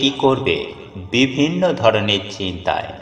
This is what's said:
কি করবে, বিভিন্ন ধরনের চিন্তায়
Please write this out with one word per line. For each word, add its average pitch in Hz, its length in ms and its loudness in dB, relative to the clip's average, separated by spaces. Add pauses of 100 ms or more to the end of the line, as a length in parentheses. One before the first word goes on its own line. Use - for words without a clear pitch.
কি 135 100 2 (100)
করবে, 131 380 2 (520)
বিভিন্ন 135 520 2 (120)
ধরনের 107 560 2
চিন্তায় 82 600 -4 (120)